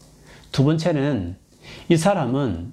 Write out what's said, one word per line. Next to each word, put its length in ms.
두 140
번째는 720
이 80
사람은 760